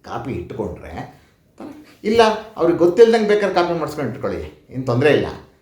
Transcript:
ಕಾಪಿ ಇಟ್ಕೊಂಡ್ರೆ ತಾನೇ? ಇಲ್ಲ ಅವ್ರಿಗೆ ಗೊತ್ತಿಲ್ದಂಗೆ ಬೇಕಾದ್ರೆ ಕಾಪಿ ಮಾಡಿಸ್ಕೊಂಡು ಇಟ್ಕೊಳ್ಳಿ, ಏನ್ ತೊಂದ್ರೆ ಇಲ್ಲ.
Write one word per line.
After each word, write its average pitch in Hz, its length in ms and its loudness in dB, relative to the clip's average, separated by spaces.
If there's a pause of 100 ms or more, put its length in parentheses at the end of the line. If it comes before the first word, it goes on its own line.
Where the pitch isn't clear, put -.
ಕಾಪಿ 107 280 -10
ಇಟ್ಕೊಂಡ್ರೆ 92 840 -10 (420)
ತಾನೇ? - 280 -18 (180)
ಇಲ್ಲ 226 160 2 (360)
ಅವ್ರಿಗೆ 165 220 2
ಗೊತ್ತಿಲ್ದಂಗೆ 220 500 6
ಬೇಕಾದ್ರೆ 202 260 0
ಕಾಪಿ 170 240 0
ಮಾಡಿಸ್ಕೊಂಡು 147 340 -6
ಇಟ್ಕೊಳ್ಳಿ, 87 580 -10
ಏನ್ 127 160 -8
ತೊಂದ್ರೆ 127 240 2
ಇಲ್ಲ. - 160 2 (360)